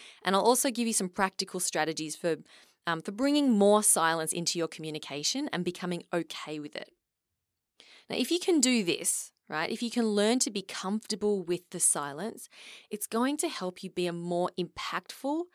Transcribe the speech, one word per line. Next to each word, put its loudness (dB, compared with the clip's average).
And 2
I'll 6
also 4
give -2
you 0
some 0
practical -4
strategies -2
for, 0
um, -2
for -8
bringing 4
more 8
silence 2
into -2
your 0
communication -6
and -2
becoming -4
okay -6
with -12
it. -10
Now, -2
if 2
you 2
can 4
do 4
this, -2
right, -4
if -4
you -2
can 0
learn 4
to 0
be -4
comfortable -2
with -4
the -8
silence, -2
it's -8
going 0
to -2
help -6
you -10
be -2
a 0
more -2
impactful -4